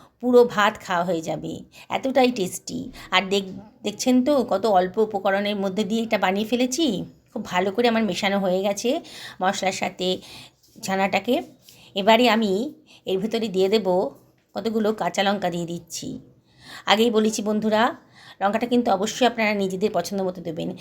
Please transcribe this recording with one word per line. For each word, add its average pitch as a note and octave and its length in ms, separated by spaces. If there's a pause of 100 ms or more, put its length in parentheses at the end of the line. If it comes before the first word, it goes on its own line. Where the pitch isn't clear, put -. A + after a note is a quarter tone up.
(200)
পুরো B3 240
ভাত G#3+ 360
খাওয়া F3 240
হয়ে E3+ 160
যাবে, D#3+ 400 (280)
এতটাই C4 420
টেস্টি। F3+ 600 (200)
আর F#3 120
দেখ-, F#3+ 380 (220)
দেখছেন B3+ 420
তো C#4 260
কত G3 160
অল্প F#3 320
উপকরণের G3+ 580
মধ্যে G3 280
দিয়ে A3+ 180
এটা A3+ 160
বানিয়ে G3 280
ফেলেছি। B3+ 580 (280)
খুব G#3+ 120
ভালো F#3 260
করে A#3+ 180
আমার A3+ 160
মেশানো G3 340
হয়ে F#3+ 240
গেছে G#3 380 (420)
মশলার F#3+ 300
সাথে F#3 480 (600)
ছানাটাকে। G3 600 (520)
এবারে A3 340
আমি A3 440 (340)
এর F#3+ 120
ভেতরে A3 300
দিয়ে F#3 200
দেব G3 420 (440)
কতগুলো G#3+ 380
কাঁচা F#3 300
লঙ্কা G3 280
দিয়ে E3+ 160
দিচ্ছি। E3+ 520 (680)
আগেই A3 240
বলেছি A3 320
বন্ধুরা, G#3+ 520 (460)
লঙ্কাটা A3 260
কিন্তু A#3+ 240
অবশ্যই G#3 360
আপনারা A3+ 280
নিজেদের G3 380
পছন্দ F#3+ 300
মতো F#3 180
দেবেন, E3+ 400